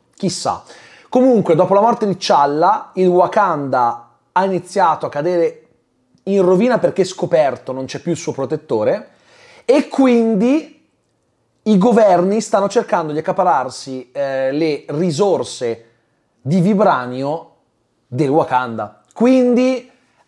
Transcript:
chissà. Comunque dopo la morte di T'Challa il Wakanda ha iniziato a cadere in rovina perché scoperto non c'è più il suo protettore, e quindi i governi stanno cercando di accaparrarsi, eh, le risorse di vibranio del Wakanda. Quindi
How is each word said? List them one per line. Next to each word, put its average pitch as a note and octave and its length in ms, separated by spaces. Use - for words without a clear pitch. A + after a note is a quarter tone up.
chissà. - 480
Comunque A#3+ 480
dopo F3 180
la G3 60
morte A3 260
di F#3+ 120
T'Challa D#3+ 760
il F#3 120
Wakanda D#3+ 1000
ha F#3 100
iniziato F3+ 640
a C3 40
cadere E3 500
in G3 180
rovina F#3 380
perché F3 260
scoperto D3+ 640
non C3 140
c'è C3+ 140
più F3 120
il D#3 60
suo - 160
protettore, C3+ 800
e C#4+ 240
quindi A#3+ 1040
i G#3+ 160
governi G3+ 640
stanno G3+ 260
cercando F#3 460
di D3+ 60
accaparrarsi, C3+ 920
eh, C3+ 400
le D3+ 380
risorse D3 960
di D#3 180
vibranio D#3 880
del C3+ 160
Wakanda. B2+ 720
Quindi B3 800